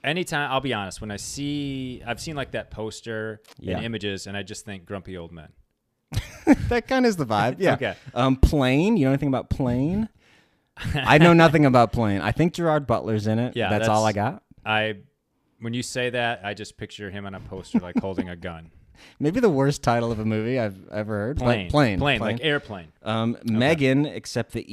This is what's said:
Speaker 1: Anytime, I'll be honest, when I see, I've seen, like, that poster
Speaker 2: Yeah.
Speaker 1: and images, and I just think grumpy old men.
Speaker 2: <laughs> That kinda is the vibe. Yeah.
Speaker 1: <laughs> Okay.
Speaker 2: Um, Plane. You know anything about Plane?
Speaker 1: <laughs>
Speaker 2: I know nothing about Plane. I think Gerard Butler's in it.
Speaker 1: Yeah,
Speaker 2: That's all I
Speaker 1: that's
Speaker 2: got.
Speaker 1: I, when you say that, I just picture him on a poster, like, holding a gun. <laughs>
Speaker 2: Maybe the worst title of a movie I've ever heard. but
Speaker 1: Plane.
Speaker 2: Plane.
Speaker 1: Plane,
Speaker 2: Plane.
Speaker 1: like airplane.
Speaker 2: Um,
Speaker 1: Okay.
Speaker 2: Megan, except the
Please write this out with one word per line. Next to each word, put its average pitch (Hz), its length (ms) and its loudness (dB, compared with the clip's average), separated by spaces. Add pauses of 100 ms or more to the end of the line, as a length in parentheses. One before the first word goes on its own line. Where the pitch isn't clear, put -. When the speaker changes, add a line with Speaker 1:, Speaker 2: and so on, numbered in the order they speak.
Speaker 1:
Anytime, 147 480 -4
I'll 131 100 0
be 131 140 -4
honest, 98 260 -6
when 107 80 -8
I 101 80 -8
see, 139 880 -8
I've 120 160 -6
seen, 156 140 -10
like, 135 160 -6
that 107 180 -8
poster 110 720 -8 (180)
Speaker 2:
Yeah. - 180 -6
Speaker 1:
and 110 80 -6
images, 101 420 -6
and 98 100 -8
I 101 60 -8
just 104 200 -14
think 95 220 -14
grumpy 95 320 -10
old 82 140 -14
men. 82 180 -18 (640)
Speaker 2:
<laughs> - 80 -2 (500)
That 240 180 0
kinda 254 220 4
is 202 80 0
the 143 80 0
vibe. 110 320 2
Yeah. 170 160 2
Speaker 1:
<laughs> 104 80 -2
Okay. 107 140 -4 (180)
Speaker 2:
Um, 131 220 2
Plane. 147 600 4
You 147 100 4
know 135 60 2
anything 143 180 0
about 127 200 -2
Plane? 143 580 0 (720)
Speaker 1:
<laughs> - 0 - (160)
Speaker 2:
I 135 240 4
know 170 160 10
nothing 165 320 8
about 123 280 6
Plane. 101 280 2
I 104 100 0
think 160 220 0
Gerard 151 320 0
Butler's 107 400 -2
in 110 140 2
it. 120 160 -4
Speaker 1:
Yeah, 110 140 0
Speaker 2:
That's 107 180 2
all 110 180 4
I 107 60 4
Speaker 1:
that's 101 40 -2 (180)
Speaker 2:
got. - 100 -16 (200)
Speaker 1:
I, 107 340 0 (600)
when 113 140 -8
you 123 80 -4
say 123 300 -4
that, 120 320 -2
I 104 100 -6
just 101 240 -14
picture 104 320 -12
him 101 160 -10
on 98 80 -12
a 95 60 -12
poster, - 400 -6
like, 87 200 -6
holding 92 300 -6
a 87 60 -10
gun. 82 340 -12 (260)
<laughs> - 240 -20
Speaker 2:
Maybe 165 200 0
the 233 100 6
worst 139 320 2
title 117 300 2
of 107 80 -4
a 110 60 -4
movie 110 340 0
I've 101 180 -4 (120)
ever 107 280 -6
heard. 117 220 -4
but 127 60 -2
Speaker 1:
Plane. 107 260 0
Speaker 2:
Plane. 123 280 4
Speaker 1:
Plane, 135 200 2
Speaker 2:
Plane. 107 180 -2
Speaker 1:
like 156 80 -6
airplane. 110 420 -4 (140)
Speaker 2:
Um, 113 380 -2
Speaker 1:
Okay. 113 160 -4
Speaker 2:
Megan, 135 500 4
except 113 480 -8
the 117 200 -6